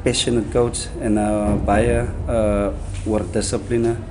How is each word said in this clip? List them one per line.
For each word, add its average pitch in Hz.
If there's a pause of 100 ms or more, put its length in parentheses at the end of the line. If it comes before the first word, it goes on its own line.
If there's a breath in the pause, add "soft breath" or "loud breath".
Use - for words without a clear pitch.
passionate 120
coach 120 (140)
en, 107
eh, 104 (100)
baie, 117 (240)
eh, 104 (380)
oor 107
dissipline 117 (140)